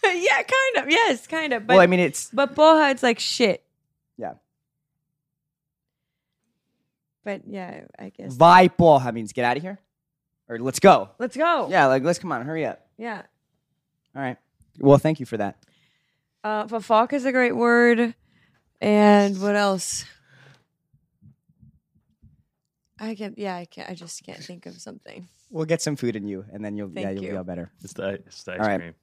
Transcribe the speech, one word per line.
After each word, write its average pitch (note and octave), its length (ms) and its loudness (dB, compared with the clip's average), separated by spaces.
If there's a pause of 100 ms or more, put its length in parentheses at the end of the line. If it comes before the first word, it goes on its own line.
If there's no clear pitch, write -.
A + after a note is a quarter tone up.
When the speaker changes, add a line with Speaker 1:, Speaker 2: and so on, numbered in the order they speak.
Speaker 1:
Yeah, F#4+ 420 0
kind C5 420 -2
of. C4+ 40 -10
Yes, E4+ 380 0
kind D#4 240 -6
of. A3 160 -6
But, B3 60 2
Speaker 2:
Well, A3+ 100 8
I F3 40 4
mean, F3+ 120 2
it's E3 320 -4
Speaker 1:
but C#4 240 -4
porra, D#4 360 6
it's C4 120 -6
like A#3 160 0
shit. - 420 -2 (560)
Speaker 2:
Yeah. F2 180 -12 (3000)
Speaker 1:
But G3+ 200 -10
yeah, F#3+ 360 -14 (180)
I F#3+ 100 -18
guess. D#3+ 240 -16
Speaker 2:
Vai F3 360 8
porra C#3 440 4
means A2 200 -10
get B2 100 -4
out B2 140 0
of D3+ 40 -8
here. F#3+ 160 -14 (720)
Or A#2 100 -12
let's B2 220 -6
go. C3+ 300 6 (100)
Speaker 1:
Let's A#3+ 160 -8
go. D#4 340 -2
Speaker 2:
Yeah, F3 180 2
like, C3 160 2
let's, E3+ 140 -2
come F3 140 -10
on, B2 140 -8
hurry D#3 200 -8
up. - 220 -10 (100)
Speaker 1:
Yeah. A3 260 -14 (920)
Speaker 2:
All C3+ 60 -10
right. B2+ 160 -8 (420)
Well, C#3 200 6
thank D#3 200 -4
you B2+ 60 -10
for A#2 100 -12
that. G2+ 220 -6 (880)
Speaker 1:
Uh, G#3+ 220 -6
fofoca A3+ 460 0
is C4 120 -4
a C4 80 -4
great B3 220 0
word. A#3+ 600 2 (640)
And G#3 640 4
what G3+ 160 0
else? G3 480 -2 (3000)
I A3 140 -10
can't, G#3 220 -14
yeah, F#3+ 200 -10
I F3 80 -14
can't, - 240 -20
I F3+ 60 -14
just E3+ 280 -18
can't - 180 -20
think F3 240 -20
of F3 140 -20
something. - 480 -20 (240)
Speaker 2:
We'll D#3+ 140 -6
get D#3+ 160 -2
some D3 160 -6
food A#2+ 180 -6
in G2+ 100 -10
you, G2 280 -10
and G#2 100 -14
then G#2 140 -10
you'll, G2+ 180 -10
yeah, - 120 -10
Speaker 1:
Thank F#2+ 100 -8
Speaker 2:
you'll F#2+ 80 -10
Speaker 1:
you. F#2+ 80 -10
Speaker 2:
feel F#2 100 -10
better. F2 260 -12 (140)
Speaker 3:
It's - 100 -20
the, G2 140 -8 (180)
it's - 180 -20
the F2+ 100 -14
ice F#2 80 -12
Speaker 2:
All A2 40 -2
right. G2+ 140 -2
Speaker 3:
cream. E2+ 240 -16